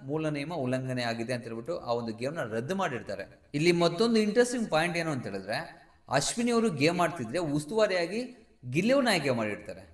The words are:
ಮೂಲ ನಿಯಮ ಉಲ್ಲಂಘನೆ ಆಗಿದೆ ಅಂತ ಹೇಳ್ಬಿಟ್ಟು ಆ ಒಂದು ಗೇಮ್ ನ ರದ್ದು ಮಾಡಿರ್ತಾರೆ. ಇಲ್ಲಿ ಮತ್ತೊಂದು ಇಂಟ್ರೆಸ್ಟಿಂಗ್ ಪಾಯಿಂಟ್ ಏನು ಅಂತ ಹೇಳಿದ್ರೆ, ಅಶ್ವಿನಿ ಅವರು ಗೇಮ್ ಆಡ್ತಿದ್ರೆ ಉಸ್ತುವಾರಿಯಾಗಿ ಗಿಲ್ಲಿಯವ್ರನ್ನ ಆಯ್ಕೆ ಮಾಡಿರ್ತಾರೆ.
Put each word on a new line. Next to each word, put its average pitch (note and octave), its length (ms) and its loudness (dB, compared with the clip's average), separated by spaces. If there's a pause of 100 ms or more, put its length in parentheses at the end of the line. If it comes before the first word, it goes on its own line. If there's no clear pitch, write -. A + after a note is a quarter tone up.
ಮೂಲ D#3 260 -2
ನಿಯಮ D3 240 -6
ಉಲ್ಲಂಘನೆ C3 500 -2
ಆಗಿದೆ A#2 300 -2
ಅಂತ A#2+ 100 -6
ಹೇಳ್ಬಿಟ್ಟು A#2 340 -8
ಆ A#2+ 160 -4
ಒಂದು A#2 240 -2
ಗೇಮ್ C3+ 180 -4
ನ E3 80 -4
ರದ್ದು A#2 320 -4
ಮಾಡಿರ್ತಾರೆ. A2 680 -6 (120)
ಇಲ್ಲಿ D#3+ 180 4
ಮತ್ತೊಂದು F3 480 4
ಇಂಟ್ರೆಸ್ಟಿಂಗ್ A#3 500 2
ಪಾಯಿಂಟ್ E3 280 2
ಏನು D#3+ 140 -2
ಅಂತ A#2 160 -4
ಹೇಳಿದ್ರೆ, G2 300 -4 (520)
ಅಶ್ವಿನಿ A#3 420 0
ಅವರು A3+ 180 4
ಗೇಮ್ D#3+ 300 2
ಆಡ್ತಿದ್ರೆ C#3+ 380 0
ಉಸ್ತುವಾರಿಯಾಗಿ F3+ 840 0 (480)
ಗಿಲ್ಲಿಯವ್ರನ್ನ A#3 420 4
ಆಯ್ಕೆ D3 200 2
ಮಾಡಿರ್ತಾರೆ. G#2 520 -4 (100)